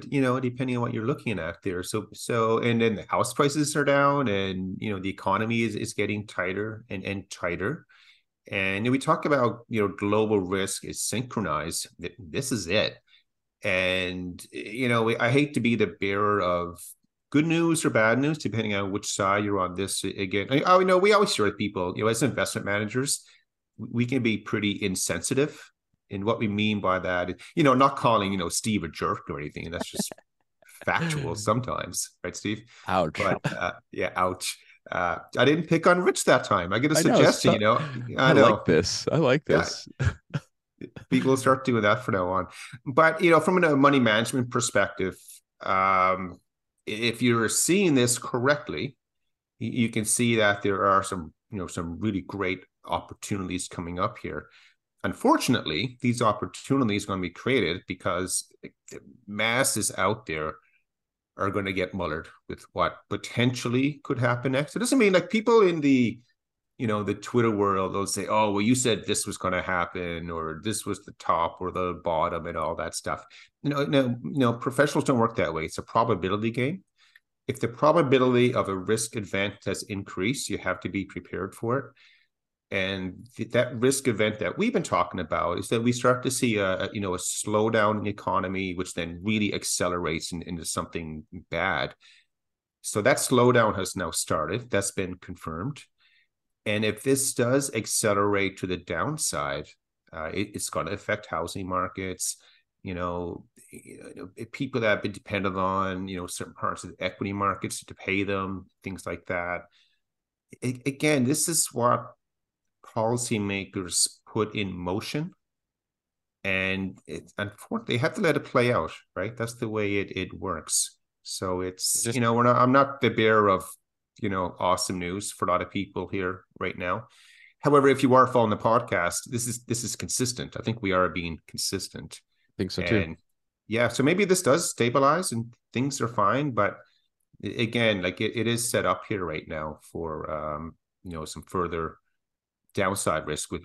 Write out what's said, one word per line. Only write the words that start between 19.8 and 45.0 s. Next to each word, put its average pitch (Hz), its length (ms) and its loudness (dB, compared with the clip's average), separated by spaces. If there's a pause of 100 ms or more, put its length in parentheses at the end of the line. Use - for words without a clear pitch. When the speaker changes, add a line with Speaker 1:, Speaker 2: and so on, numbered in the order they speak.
Speaker 1:
Again, 98 460 -4
I, 143 140 2
I 185 200 6
know 185 140 4
we 208 160 6
always 202 200 2
share 104 120 2
with 98 100 0
people, 95 400 -4
you 107 80 0
know, 113 60 4
as 113 120 0
investment 104 440 -2
managers, 107 580 -2 (540)
we 120 260 -2
can 123 180 0
be 110 140 2
pretty 104 460 -2
insensitive. 104 760 -2 (520)
And 98 120 -6
what 107 160 0
we 117 80 -2
mean 104 340 0
by 92 200 2
that, 90 400 -2 (160)
you 165 80 4
know, 135 80 8
not 139 240 6
calling, 107 340 2
you 98 80 -2
know, 85 120 -4
Steve 101 340 -2
a 82 40 -6
jerk 85 420 -4
or 73 100 -8
anything. 80 240 -10
And 82 100 -10
that's - 160 -8
just - 220 -6 (340)
Speaker 2:
<laughs> - 380 -20
Speaker 1:
factual 147 500 -2
sometimes, 107 760 -2 (120)
right, 90 140 -8
Steve? 104 260 -4 (240)
Speaker 2:
Ouch. 87 320 2
Speaker 1:
But, 98 340 0
uh, - 200 -4 (180)
yeah, 90 240 -4
ouch. 92 440 -2 (340)
Uh, 87 240 0 (200)
I 123 100 6
didn't 160 200 4
pick 165 200 0
on 180 160 6
Rich 359 220 0
that 135 200 4
time. 95 300 0
I 110 40 0
get 147 140 2
a 160 60 4
Speaker 2:
I 165 40 4
know, 226 140 4
Speaker 1:
suggestion, 170 340 6
Speaker 2:
so - 40 4
Speaker 1:
you - 40 2
know. 107 220 4 (380)
I 131 120 6
Speaker 2:
I - 40 8
Speaker 1:
know. 127 160 8
Speaker 2:
like 101 160 0
this. 85 440 2
I - 60 2
like 151 320 4
Speaker 1:
Yeah. - 140 4
Speaker 2:
this. - 260 -8 (100)
<laughs> - 1120 -6
Speaker 1:
People 131 280 4
start 131 260 2
doing 117 180 2
that 107 220 4
from 110 100 -2
now 90 140 0
on. 92 180 0 (400)
But, 160 360 4
you 170 80 6
know, 160 100 8
from 185 240 4
a 151 100 4
money 139 240 6
management 120 520 2
perspective, 98 680 0 (460)